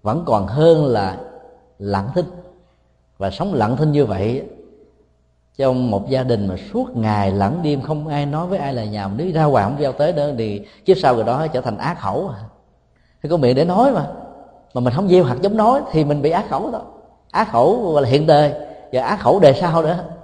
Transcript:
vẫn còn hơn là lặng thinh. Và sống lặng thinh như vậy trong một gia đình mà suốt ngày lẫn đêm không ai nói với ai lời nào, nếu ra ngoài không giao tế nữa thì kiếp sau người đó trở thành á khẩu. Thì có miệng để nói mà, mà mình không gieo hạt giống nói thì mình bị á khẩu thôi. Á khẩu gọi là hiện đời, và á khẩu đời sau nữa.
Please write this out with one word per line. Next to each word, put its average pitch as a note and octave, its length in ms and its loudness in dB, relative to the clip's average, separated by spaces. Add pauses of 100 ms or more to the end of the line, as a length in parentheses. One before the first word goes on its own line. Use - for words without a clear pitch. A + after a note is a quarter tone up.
vẫn C3+ 240 -2
còn G#2 220 0
hơn D3+ 380 4
là G2+ 320 0 (640)
lặng G2+ 360 -4
thinh. F3+ 100 0 (920)
Và G2 140 -4
sống F3+ 220 -4
lặng A#2+ 240 0
thinh D3+ 140 2
như C#3+ 140 4
vậy G#2+ 380 -2 (1120)
trong B2+ 340 0
một G2+ 180 -4
gia C3 140 0
đình A2 240 0
mà F#2 80 -4 (180)
suốt B3+ 220 -4
ngày G#2 360 0
lẫn G2+ 320 0
đêm D3 180 -2
không D3+ 260 -6
ai D3 180 -4
nói D#3 220 -4
với F3 120 -4
ai C#3 140 -6
lời A2 200 -6
nào, G2 220 -6
nếu E3+ 180 -4
ra D#3 120 2
ngoài B2+ 180 4
không C#3+ 180 -2
giao C3+ 120 0
tế D#3+ 200 0
nữa D3 240 -2
thì G#2 280 -6 (200)
kiếp F#3 120 4
sau C3 180 4
người A2 80 0
đó C3 240 -2
trở C3 140 -4
thành A2+ 160 -6
á D#3+ 220 -6
khẩu. A#2 320 -4 (920)
Thì D3 60 -8
có E3+ 80 2
miệng B2+ 180 4
để D3+ 100 4
nói A3 260 4
mà, D#3 160 -2 (680)
mà B2 80 -2
mình B2 120 0
không F#3 160 0
gieo F3+ 140 6
hạt B2 180 0
giống G#3 160 0
nói A#3+ 240 2 (100)
thì D#3 120 2
mình C#3+ 180 0
bị D3 80 2
á F3+ 200 0
khẩu F#3 220 -4
thôi. A3+ 100 -8 (500)
Á A3 140 0
khẩu F3 480 2
gọi C#3+ 80 4
là B2+ 80 0
hiện D3 180 2
đời, D3 260 6 (380)
và B2+ 120 -2
á D#3+ 120 -2
khẩu F#3 240 2
đời C#3+ 220 8
sau E3 220 2
nữa. E3+ 200 -2 (200)